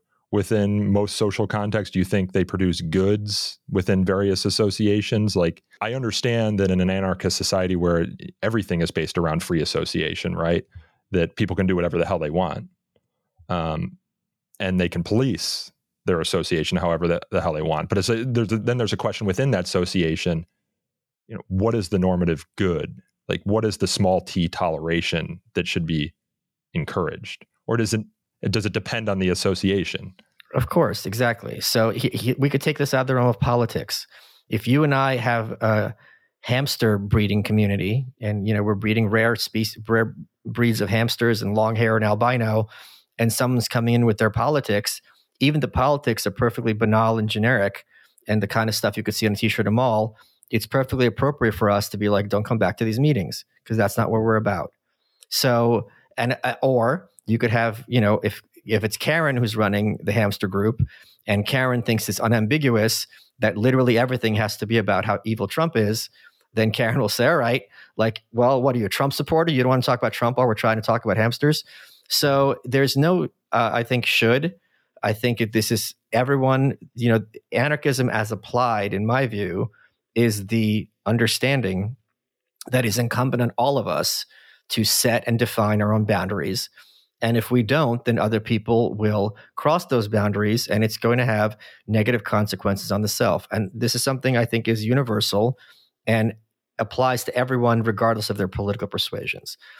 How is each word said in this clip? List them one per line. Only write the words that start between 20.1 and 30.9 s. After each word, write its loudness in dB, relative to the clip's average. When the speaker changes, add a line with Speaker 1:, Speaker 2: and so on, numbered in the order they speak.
Speaker 1:
you -14
know, -16
what 2
is -2
the 0
normative 2
good? -2
Like, -4
what 2
is -2
the 0
small 2
t -2
toleration -2
that -2
should -4
be -2
encouraged? -6
Or 0
does 0
it, -2
does -2
it -4
depend -4
on 0
the 2
association? 0
Speaker 2:
Of -2
course, 0